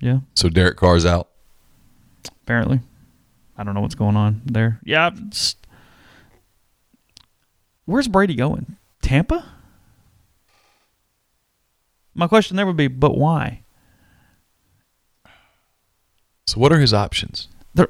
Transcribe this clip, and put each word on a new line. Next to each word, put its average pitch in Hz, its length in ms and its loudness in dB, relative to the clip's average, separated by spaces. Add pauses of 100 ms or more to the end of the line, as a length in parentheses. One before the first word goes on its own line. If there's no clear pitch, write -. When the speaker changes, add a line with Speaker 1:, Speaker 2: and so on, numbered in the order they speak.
Speaker 1:
Yeah. 127 180 0 (160)
Speaker 2:
So 87 140 0
Derek 90 280 2
Carr's 87 280 4
out? 87 240 0 (1120)
Speaker 1:
Apparently. 120 380 0 (760)
I 104 60 -12
don't 101 100 -6
know 101 80 -2
what's 110 140 -4
going 104 200 0
on 107 300 0
there. 113 380 -2
Yeah, 160 260 0 (180)
it's, - 280 -6 (2250)
where's 254 220 -2
Brady 190 280 2
going? - 420 -6 (240)
Tampa? 196 440 0 (2750)
My 170 140 -2
question 208 300 2
there 202 100 0
would 175 100 -2
be, 147 100 2
but 131 300 0
why? - 440 -2 (2750)
Speaker 2:
So - 140 -6
what 139 120 6
are 165 80 4
his 120 140 4
options? - 540 -6 (260)
Speaker 1:
There, 170 160 4